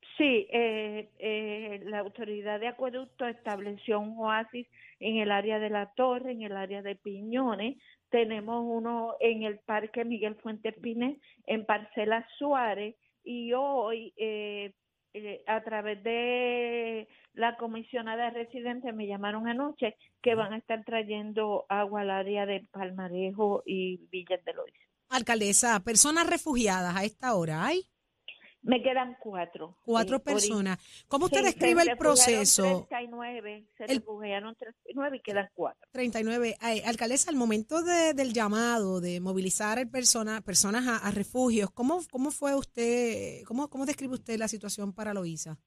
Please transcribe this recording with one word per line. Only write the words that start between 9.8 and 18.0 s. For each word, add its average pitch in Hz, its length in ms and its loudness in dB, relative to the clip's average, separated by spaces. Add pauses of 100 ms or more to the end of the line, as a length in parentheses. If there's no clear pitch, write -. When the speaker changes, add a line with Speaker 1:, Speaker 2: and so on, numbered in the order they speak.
Speaker 1:
Miguel 214 380 -2
Fuentes 220 400 -6
Pines, 240 360 -2 (280)
en 214 200 -2
Parcela 214 600 0 (100)
Suárez. 233 600 0 (260)
Y 240 300 -4
hoy, 233 640 0
eh, 208 580 -6 (400)
eh, 208 320 -12
a 220 160 -2
través 214 400 -6
de 240 1040 -2 (280)
la 233 220 0
comisionada 226 760 -4